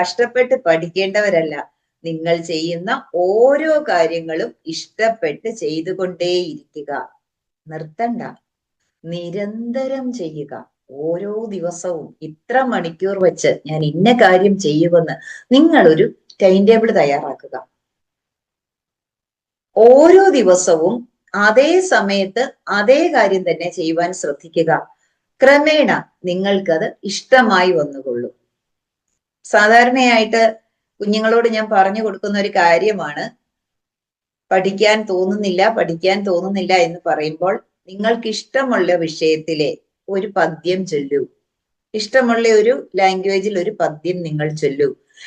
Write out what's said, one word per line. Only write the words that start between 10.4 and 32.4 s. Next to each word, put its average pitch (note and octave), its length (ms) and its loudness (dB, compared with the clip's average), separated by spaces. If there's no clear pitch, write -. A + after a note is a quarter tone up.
ഓരോ F3+ 540 -6
ദിവസവും F3 760 -8
ഇത്ര G3 400 -4
മണിക്കൂർ F#3+ 640 -4
വെച്ച് E3 240 2
ഞാൻ D#3 180 -4
ഇന്ന D3+ 280 2
കാര്യം G3 480 4
ചെയ്യുമെന്ന് D#3+ 920 -2
നിങ്ങളൊരു B3+ 600 4
ടൈം G3 240 4
ടേബിൾ A3 260 4
തയ്യാറാക്കുക. C#3+ 760 -4
ഓരോ D#4 520 8
ദിവസവും F#3 800 2
അതേ B3+ 460 4
സമയത്ത് G3+ 720 -2
അതേ B3 400 4
കാര്യം F#3+ 440 0
തന്നെ E3 200 -4
ചെയ്യുവാൻ E3+ 420 -2
ശ്രദ്ധിക്കുക. D#3+ 800 -4
ക്രമേണ C#4+ 640 4
നിങ്ങൾക്കത് F#3+ 680 -2
ഇഷ്ടമായി G3 680 2
വന്നുകൊള്ളും. C3+ 600 -4
സാധാരണയായിട്ട് A3+ 1160 2
കുഞ്ഞുങ്ങളോട് A3 500 0
ഞാൻ A3 220 -4
പറഞ്ഞു G3+ 320 2
കൊടുക്കുന്ന G3+ 360 -4
ഒരു G3+ 80 -2